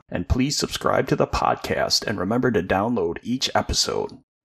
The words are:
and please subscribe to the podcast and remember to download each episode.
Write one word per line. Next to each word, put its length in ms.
and 220
please 260
subscribe 540
to 80
the 100
podcast 800
and 100
remember 340
to 120
download 580
each 320
episode. 720